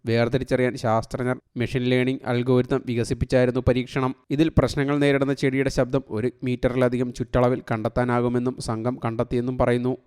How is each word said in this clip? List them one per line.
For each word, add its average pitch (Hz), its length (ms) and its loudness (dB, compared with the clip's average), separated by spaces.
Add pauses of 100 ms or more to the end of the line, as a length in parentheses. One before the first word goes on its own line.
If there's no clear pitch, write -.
വേർതിരിച്ചറിയാൻ 123 720 0
ശാസ്ത്രജ്ഞർ 123 600 -2 (200)
മെഷീൻ 120 260 -2
ലേണിംഗ് 127 420 0
അൽഗോരിതം 123 600 2
വികസിപ്പിച്ചായിരുന്നു 123 800 0
പരീക്ഷണം. 131 480 0 (140)
ഇതിൽ 151 280 2
പ്രശ്നങ്ങൾ 139 400 0
നേരിടുന്ന 139 360 2
ചെടിയുടെ 135 360 0
ശബ്ദം 131 400 0
ഒരു 107 220 -2 (120)
മീറ്ററിലധികം 123 720 0
ചുറ്റളവിൽ 123 580 0
കണ്ടെത്താനാകുമെന്നും 123 880 0
സംഘം 120 460 -4
കണ്ടെത്തിയെന്നും 120 520 -4
പറയുന്നു. 123 500 0